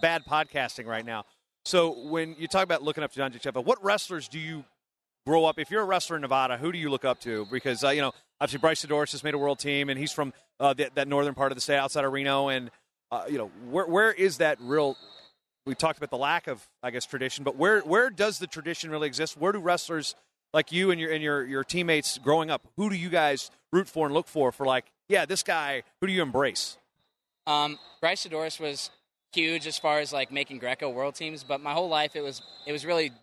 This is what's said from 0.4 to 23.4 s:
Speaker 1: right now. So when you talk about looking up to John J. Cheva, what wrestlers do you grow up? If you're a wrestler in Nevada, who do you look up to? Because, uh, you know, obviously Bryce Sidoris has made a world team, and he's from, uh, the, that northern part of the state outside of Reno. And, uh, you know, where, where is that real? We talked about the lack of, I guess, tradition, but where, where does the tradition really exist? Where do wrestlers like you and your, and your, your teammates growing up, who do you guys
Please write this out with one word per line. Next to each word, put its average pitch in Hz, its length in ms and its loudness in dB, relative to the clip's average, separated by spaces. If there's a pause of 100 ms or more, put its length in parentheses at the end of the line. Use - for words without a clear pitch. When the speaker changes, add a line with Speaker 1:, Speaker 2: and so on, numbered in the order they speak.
Speaker 1:
right 113 180 -4
now. 113 200 -8 (400)
So 160 440 2
when 160 300 -4
you 160 80 -6
talk 190 160 2
about 170 200 0
looking 151 200 -2
up 139 100 -4
to - 40 -12
John 135 160 -2
J. 120 60 -16
Cheva, 123 260 -4
what 220 180 2
wrestlers 190 460 -2
do 160 100 -12
you 156 260 -10 (640)
grow 160 200 6
up? 156 120 2
If 151 120 -6
you're 208 100 2
a 202 60 0
wrestler 175 300 0
in 147 60 -4
Nevada, 131 360 2
who 160 140 -4
do 170 60 -6
you 151 120 -2
look 135 140 -2
up 127 180 2
to? 110 280 -4
Because, 127 320 -2
uh, 139 60 4
you 147 140 2
know, 131 100 0 (280)
obviously 139 180 -2
Bryce 160 260 2
Sidoris 147 280 0
has 139 120 -10
made 151 100 -2
a 147 40 -2
world 139 200 0
team, 143 300 -2
and 135 100 -2
he's 147 140 -4
from, 139 220 -2 (260)
uh, 139 140 6
the, 135 200 0
that 143 140 0
northern 143 260 2
part 135 180 2
of 127 40 -6
the 120 60 -6
state 143 160 2
outside 139 260 0
of 135 80 0
Reno. 139 360 2
And, 127 220 -2 (400)
uh, 117 180 -4
you 143 100 -2
know, 107 120 -4 (200)
where, 175 160 0
where 202 260 4
is 175 260 2
that 151 220 4
real? 135 360 0 (680)
We 135 100 -4
talked 160 220 0
about 147 140 -10
the 127 80 -4
lack 156 300 0
of, 120 140 -8 (200)
I 127 80 -4
guess, 120 160 -6
tradition, 131 380 -6
but 131 120 -2
where, 196 240 4
where 208 300 2
does 202 280 0
the 185 80 -8
tradition 160 440 -8
really 151 160 -2
exist? 143 320 -4
Where 180 140 2
do 208 60 -2
wrestlers 170 560 -2 (380)
like 156 180 2
you 185 200 2
and 170 100 2
your, 160 100 -4
and 156 120 -2
your, 143 220 0
your 135 200 -4
teammates 170 540 0
growing 156 320 2
up, - 160 -4 (100)
who 202 140 0
do 196 60 -2
you 175 120 -4
guys 151 420 2 (220)